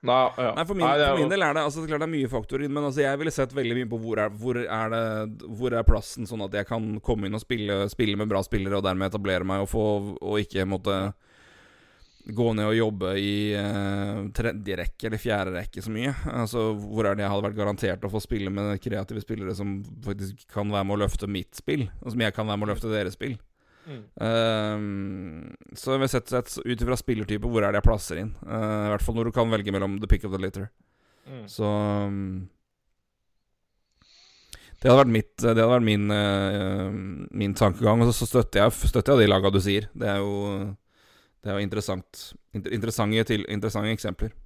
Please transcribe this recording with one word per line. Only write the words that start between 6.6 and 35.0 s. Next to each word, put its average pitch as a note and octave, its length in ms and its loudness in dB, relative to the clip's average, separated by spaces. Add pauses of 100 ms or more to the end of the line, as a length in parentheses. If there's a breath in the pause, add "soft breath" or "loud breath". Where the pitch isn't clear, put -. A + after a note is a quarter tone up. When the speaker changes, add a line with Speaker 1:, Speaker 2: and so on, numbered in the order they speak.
Speaker 2:
kan A2+ 160 -4 (180)
komme G#2+ 240 -2
inn G2+ 80 -4
og A2 80 -6
spille, G2+ 380 -2 (100)
spille G#2 300 -2
med G#2+ 100 -2
bra G2 160 2
spillere, G2 320 -2
og G2 80 -2
dermed F#2+ 240 0
etablere F#2+ 380 -2
meg G2 160 0
og - 80 -6
få, A2 140 2 (360)
og G#2 160 0
ikke G2 320 -2
måtte G2 300 0 (1300 soft breath)
gå A2 260 2
ned G#2+ 140 0
og A2 80 4
jobbe G2+ 420 0
i, G2+ 140 0 (240)
eh, G2+ 680 -2 (140)
tredje G2+ 400 -2
rekke F2 320 -4
eller A2 100 -4
fjerde G2 380 -2
rekke F#2+ 260 -8
så A2 80 -8
mye. B2 240 -2 (160)
Altså, A#2 380 -2 (100)
hvor G#2 300 0
er G2+ 80 2
det G#2 80 -2
jeg G2 80 0
hadde G2+ 160 0
vært G#2 100 -6
garantert G2+ 480 -2
å F#2+ 60 -4
få G#2+ 100 -2
spille G2 300 -4
med G2+ 320 -2
kreative G2 400 -6
spillere G2 320 -6
som G2 240 -6 (240)
faktisk G2+ 480 -8
kan G#2 180 -2
være G2+ 160 2
med G#2 120 0
å G#2 80 2
løfte G2 200 -2
mitt G2 320 -6
spill, C#3+ 300 -2 (160)
og A#2+ 80 -8
som A#2 100 -2
jeg G#2 140 0
kan G#2+ 100 -2
være G#2 140 -2
med G#2 80 -2
å G2+ 80 0
løfte A2+ 160 -4
deres G2+ 260 -2
spill? B2+ 200 -6 (500 loud breath)
Speaker 1:
Mm. B2+ 140 -14 (180)
Speaker 2:
Ehm, G#2 1300 -2 (180)
så - 220 -2
jeg C3+ 80 2
vil C3 100 2
sett, B2+ 160 -2
sett B2 220 -2 (100)
ut A#2 240 -2
ifra B2 160 2
spillertype, G#2+ 480 -2
hvor A2+ 160 2
er G2+ 80 2
det G2+ 80 2
jeg - 80 4
plasser G2+ 320 0
inn? A2 140 -6 (100)
Eh, G#2+ 400 -2
i G#2 80 0
hvert G2+ 80 0
fall A2+ 160 0
når A#2 140 0
du - 20 -8
kan A#2 160 4
velge G#2 240 0
mellom G2 300 0
the G#2+ 40 -6
pick G2 220 4
of F#2+ 60 -4
the F#2+ 80 -2
litter. G2 240 -6 (580)
Speaker 1:
Mm. B2+ 240 -14
Speaker 2:
Så, G#2+ 160 -4
ehm, G2+ 840 -2 (2250 loud breath)
det B2+ 80 6
hadde C3 100 12